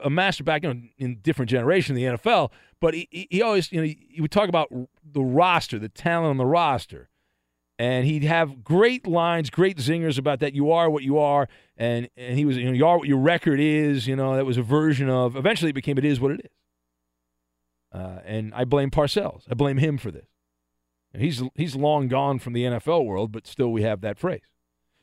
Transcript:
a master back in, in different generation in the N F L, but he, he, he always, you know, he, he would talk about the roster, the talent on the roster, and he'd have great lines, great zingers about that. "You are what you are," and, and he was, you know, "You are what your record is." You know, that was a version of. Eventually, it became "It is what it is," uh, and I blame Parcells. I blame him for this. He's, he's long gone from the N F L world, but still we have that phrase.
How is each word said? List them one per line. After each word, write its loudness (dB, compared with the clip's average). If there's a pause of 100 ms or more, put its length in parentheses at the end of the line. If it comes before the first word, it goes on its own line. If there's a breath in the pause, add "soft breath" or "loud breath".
a 0
master 0
back -2
in, -8
in -6
different -2
generation 2
in -2
the 0
N 0
F -6
L, 2 (260 soft breath)
but 2
he, -8
he, -12
he 0
always, 0
you -4
know, 0
he, -10
he -10
would -2
talk 2
about 0 (320)
the -4
roster, 2
the -8
talent 0
on 0
the 0
roster, 0 (720)
and 0
he'd 0
have 0
great 2
lines, 0
great 0
zingers -2
about -2
that. -2
"You 0
are 4
what -2
you 0
are," 2 (260 soft breath)
and, -2
and -6
he 2
was, 0
you -2
know, 0
"You 4
are 6
what -2
your 4
record 2
is." 2
You -2
know, 0
that 0
was 0
a 0
version 2
of. 0
Eventually, 0
it -4
became -4
"It 2
is 0
what 0
it -8
is," -20
uh, -12
and -6
I -2
blame 2
Parcells. -2
I -2
blame 0
him 2
for -8
this. -16 (840)
He's, -2 (140)
he's -4
long 0
gone 0
from -10
the -2
N -2
F -6
L 2
world, -2
but -12
still -2
we 0
have 0
that -6
phrase. -4 (600)